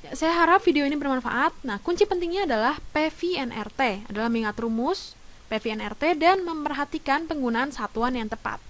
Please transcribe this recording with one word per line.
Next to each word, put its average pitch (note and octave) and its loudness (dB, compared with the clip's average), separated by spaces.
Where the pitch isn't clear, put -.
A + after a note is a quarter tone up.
ya, - -12
saya D#4+ 2
harap E4+ 6
video C#4+ 4
ini C#4+ 0
bermanfaat. C4+ 0
Nah, G#3 -6
kunci F4 4
pentingnya F4+ 0
adalah B3+ 2
P D#4 2
V F4 -4
N C4 -4
R G#3+ -8
T G#3+ 0
adalah A3 -2
mengingat A3+ 0
rumus A#3 -2
P A3 -2
V G#3+ -4
N G#3+ -6
R G#3 -8
T E4 4
dan F4 4
memperhatikan D4 -2
penggunaan C4 -2
satuan A#3 -2
yang A3 -4
tepat. G#3+ -8